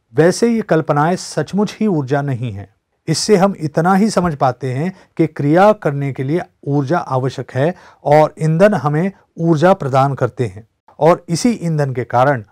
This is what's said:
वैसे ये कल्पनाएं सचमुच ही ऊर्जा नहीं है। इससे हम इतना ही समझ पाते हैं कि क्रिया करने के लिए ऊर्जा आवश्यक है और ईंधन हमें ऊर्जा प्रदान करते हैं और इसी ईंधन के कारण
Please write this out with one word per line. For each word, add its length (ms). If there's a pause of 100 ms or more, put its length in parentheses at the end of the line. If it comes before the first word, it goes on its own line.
(140)
वैसे 360
ये 120
कल्पनाएं 540
सचमुच 640
ही 80
ऊर्जा 340
नहीं 300
है। 240 (320)
इससे 280
हम 220
इतना 380
ही 140
समझ 260
पाते 380
हैं 440
कि 100
क्रिया 460
करने 400
के 100
लिए 180 (220)
ऊर्जा 340
आवश्यक 540
है 240 (280)
और 380
ईंधन 320
हमें 380 (260)
ऊर्जा 360
प्रदान 420
करते 300
हैं 220 (320)
और 300
इसी 220
ईंधन 420
के 100
कारण 480